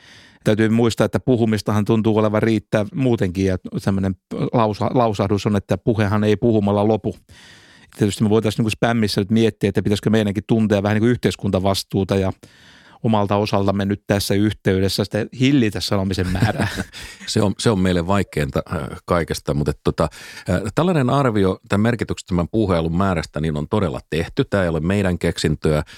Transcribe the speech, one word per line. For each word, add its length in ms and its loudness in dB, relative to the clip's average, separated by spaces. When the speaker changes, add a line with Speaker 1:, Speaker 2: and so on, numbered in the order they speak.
Speaker 1:
täytyy 260 4
muistaa, 360 2
että 140 -2
puhumistahan 640 0
tuntuu 320 2
olevan 260 2
riittää 420 0
muutenkin, 500 0
ja 120 0
tämmönen 320 -2
lausa-, 440 0
lausahdus 480 0
on, 100 2
että 220 -2
puhehan 460 0
ei 120 4
puhumalla 520 2
lopu. 280 0
Tietysti 260 0
me 60 2
voitaisiin 300 2
niinku 100 0
spämmissä 520 0
nyt 100 -4
miettiä, 380 2
että 140 -2
pitäisikö 260 0
meidänkin 380 2
tuntea 360 2
vähän 120 0
niinku 120 2
yhteiskuntavastuuta 1080 0
ja 180 0
omalta 320 0
osaltamme 500 0
nyt 220 -4
tässä 260 0
yhteydessä 720 0
sitä 220 -4
hillitä 400 2
sanomisen 480 -2
määrää. 400 0
Speaker 2:
<laughs> 500 -14
Se 140 0
on, 180 2
se 100 0
on 100 2
meille 280 0
vaikeinta, 540 -2
äh, 60 -4
kaikesta, 480 -2
mutta 180 0
et 120 -10
tota, 200 0
äh, 100 0
tällainen 340 2
arvio 500 2
tämän 120 0
merkityksettömän 680 -2
puheilun 460 0
määrästä 440 -2
niin 160 -2
on 120 -6
todella 300 -2
tehty. 360 -2
Tää 180 0
ei 60 0
ole 100 -2
meidän 400 0
keksintöä, 640 -2